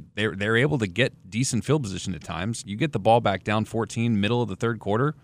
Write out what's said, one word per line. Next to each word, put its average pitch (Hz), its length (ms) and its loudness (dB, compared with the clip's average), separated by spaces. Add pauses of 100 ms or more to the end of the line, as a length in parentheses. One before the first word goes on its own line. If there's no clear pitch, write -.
(140)
they, 107 140 0
they're 104 280 0
able 147 220 2
to 110 80 0
get 98 420 -2
decent 113 360 0
field 147 180 2
position 95 320 -6
at 78 80 -12
times. 92 440 -6
You 101 100 -6
get 147 160 -2
the 110 80 -2
ball 110 200 6
back 101 220 0
down 107 220 2
fourteen, 113 560 0
middle 113 220 2
of 110 60 -2
the 95 80 -4
third 113 220 -2
quarter. 120 460 0